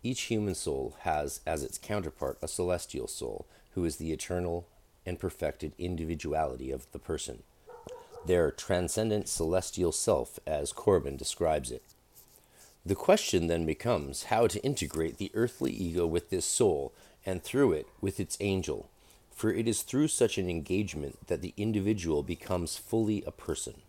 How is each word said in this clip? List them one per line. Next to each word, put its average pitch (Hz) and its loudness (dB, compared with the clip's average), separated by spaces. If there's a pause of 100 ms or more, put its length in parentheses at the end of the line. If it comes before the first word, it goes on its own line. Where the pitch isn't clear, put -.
each 123 -2
human 104 0
soul 67 -4
has 76 0
as 78 0
its - -8
counterpart 80 -4
a 82 -6
celestial 87 -2
soul, - -8 (300)
who 87 2
is 80 0
the 80 -4
eternal 87 -2 (380)
and 90 -4
perfected 78 -4
individuality 78 -2
of 67 -6
the 71 -10
person, 69 -6 (800)
their 85 6
transcendent 104 0
celestial 87 2
self, - 2
as 73 -2
Corbin 71 2
describes 76 0
it. 60 -10 (1000)
The 95 0
question 95 4
then 82 2
becomes 78 -2
how 113 4
to - 0
integrate 80 -2
the 95 -4
earthly 113 0
ego 87 0
with 85 0
this 90 -2
soul, 78 4 (320)
and 92 -4
through 127 4
it 76 -2 (140)
with 98 -2
its - -4
angel, 95 0 (400)
for - 0
it 117 0
is 110 0
through 147 2
such - 2
an 92 0
engagement 85 -2
that 80 0
the 90 -8
individual 101 2
becomes 87 -2
fully 110 0
a - -8
person - -6